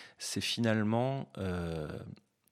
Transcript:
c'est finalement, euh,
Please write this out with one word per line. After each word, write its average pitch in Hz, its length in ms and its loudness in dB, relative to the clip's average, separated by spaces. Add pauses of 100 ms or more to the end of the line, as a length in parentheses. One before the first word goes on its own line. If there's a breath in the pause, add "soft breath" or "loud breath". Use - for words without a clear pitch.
(180 loud breath)
c'est - 240 -4
finalement, 117 960 2
euh, 85 500 -2 (640)